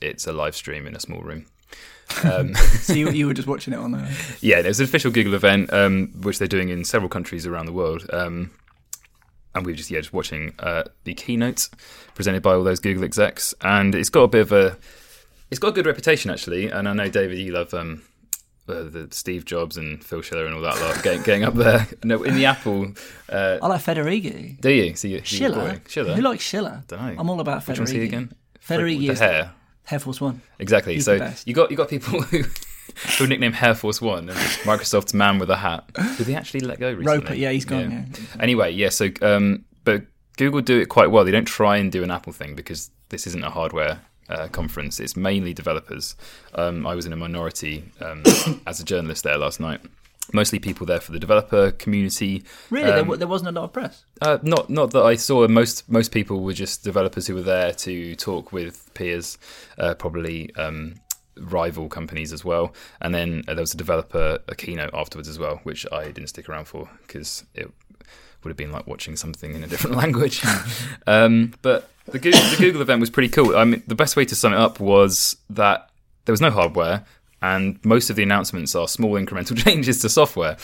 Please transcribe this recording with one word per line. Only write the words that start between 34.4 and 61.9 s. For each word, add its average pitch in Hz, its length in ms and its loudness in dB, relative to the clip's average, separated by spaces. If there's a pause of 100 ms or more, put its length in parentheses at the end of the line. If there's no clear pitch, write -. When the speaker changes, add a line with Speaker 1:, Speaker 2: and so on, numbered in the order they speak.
Speaker 1:
Microsoft's 104 500 0
man 101 240 4
with 92 100 -2
a 95 80 2
hat, 85 280 -4 (340)
who 117 60 -4
they 127 100 -4
actually - 260 -8
let 123 200 -8
go 127 100 -4
recently. 147 300 0
Speaker 2:
Roper, 139 140 -6
yeah, 131 180 -2
he's 131 120 -2
gone, 131 280 -4
Speaker 1:
Yeah. 127 120 -8 (140)
Speaker 2:
yeah. - 240 -12
Speaker 1:
Anyway, 110 300 2
yeah, 98 160 0
so, 98 200 0 (140)
um, 101 420 4 (200)
but 104 180 2 (360)
Google 139 220 2
do 127 200 4
it - 80 2
quite 95 240 6
well. 107 120 8
They 92 60 2
don't 110 140 4
try 104 320 2
and 98 160 0
do 92 100 -2
an 90 80 -4
Apple 87 220 -8
thing 73 240 -14
because - 340 -12 (200)
this 90 180 -10
isn't 87 160 -8
a 78 60 -6
hardware, 80 500 -2 (280)
uh, 80 200 -8
conference. 76 500 -8
It's - 180 -10
mainly 95 380 -2
developers. 78 640 -8 (400)
Um, 87 280 -4
I 87 120 -6
was 85 100 -8
in 82 60 -8
a 82 40 -8
minority, 82 680 -8 (160)
um, 80 240 -10 (200)
<coughs> 151 220 -6
as 85 140 -8
a 85 40 -12
journalist 82 380 -4
there 73 160 0
last 73 220 -4
night. 80 200 -6 (520)
Mostly 104 260 2
people 90 280 -6
there 85 120 2
for - 140 -10
the 80 80 -6
developer 101 500 4
community. 98 720 -2 (260)
Speaker 2:
Really? 269 180 -2
There 202 80 6
Speaker 1:
Um, 196 100 4
Speaker 2:
w-, 165 120 -2
there 175 120 -4
wasn't 180 220 -4
a - 20 -6
lot 170 100 -6
of 170 100 -12
press? - 300 -10 (180)
Speaker 1:
Uh, 151 220 2
not, 156 260 2
not 139 220 2
that 127 140 6
I 117 100 6
saw. 120 320 4
Most, 113 420 2
most 113 220 2
people 98 300 -2
were 95 120 -4
just 92 300 -8
developers 95 460 -2
who 92 80 -6
were 92 60 -6
there 90 300 2
to 85 440 -8
talk 90 340 -8
with 85 440 -10
peers, 87 440 -6 (400)
uh, 85 160 -2
probably, 82 640 -8
um, 78 400 -8 (400)
rival 85 520 -6
companies 78 440 -12